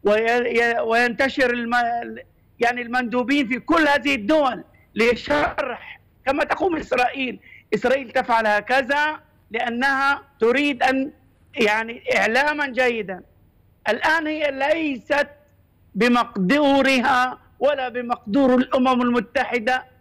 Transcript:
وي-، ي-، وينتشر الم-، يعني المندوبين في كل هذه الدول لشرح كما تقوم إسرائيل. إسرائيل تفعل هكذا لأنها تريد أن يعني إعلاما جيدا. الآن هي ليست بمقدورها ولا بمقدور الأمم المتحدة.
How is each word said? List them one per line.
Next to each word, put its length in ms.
وي-، 560
ي-، 200
وينتشر 720
الم-، 680
يعني 220
المندوبين 680
في 120
كل 280
هذه 280
الدول 480
لشرح 1040
كما 180
تقوم 320
إسرائيل. 640
إسرائيل 380
تفعل 360
هكذا 720
لأنها 680
تريد 440
أن 280
يعني 480
إعلاما 500
جيدا. 540
الآن 380
هي 240
ليست 760
بمقدورها 1400
ولا 300
بمقدور 680
الأمم 460
المتحدة. 840